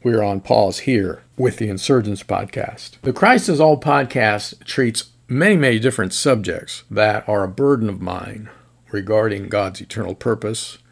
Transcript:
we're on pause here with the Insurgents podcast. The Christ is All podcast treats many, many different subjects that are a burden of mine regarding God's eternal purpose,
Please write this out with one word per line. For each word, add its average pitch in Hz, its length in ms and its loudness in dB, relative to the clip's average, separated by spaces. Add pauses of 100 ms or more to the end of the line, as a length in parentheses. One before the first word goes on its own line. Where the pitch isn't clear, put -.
we're 113 200 2
on 98 180 -2
pause 101 380 2
here 98 440 -2 (140)
with 127 200 0
the 107 120 -4
Insurgents 104 540 0
podcast. - 800 -6
The 131 100 0
Christ 220 340 4
is 151 140 2
All 156 180 6
podcast 127 840 0
treats - 460 -2 (180)
many, 175 260 4
many 127 240 4
different 107 340 0
subjects 95 800 -2
that 104 380 2
are 101 140 0
a 95 60 -2
burden 123 400 2
of 95 120 -8
mine 92 480 -10 (420)
regarding 104 580 -2
God's 98 320 -4
eternal 95 340 -8
purpose, - 640 -6 (140)